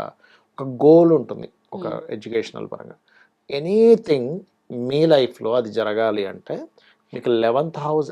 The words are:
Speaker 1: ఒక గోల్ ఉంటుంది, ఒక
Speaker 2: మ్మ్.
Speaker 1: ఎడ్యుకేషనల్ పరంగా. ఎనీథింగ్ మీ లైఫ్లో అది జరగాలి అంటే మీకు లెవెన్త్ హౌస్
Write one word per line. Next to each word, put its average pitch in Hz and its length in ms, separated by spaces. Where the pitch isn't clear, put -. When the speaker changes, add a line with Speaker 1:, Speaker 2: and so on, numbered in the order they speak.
Speaker 1:
ఒక 139 40
గోల్ 151 500
ఉంటుంది, 117 360
ఒక 104 140
Speaker 2:
మ్మ్. 113 260
Speaker 1:
ఎడ్యుకేషనల్ 110 600
పరంగా. - 220
ఎనీథింగ్ 170 880
మీ 127 340
లైఫ్లో 123 460
అది 117 200
జరగాలి 107 540
అంటే 165 400
మీకు 127 140
లెవెన్త్ 123 500
హౌస్ 151 340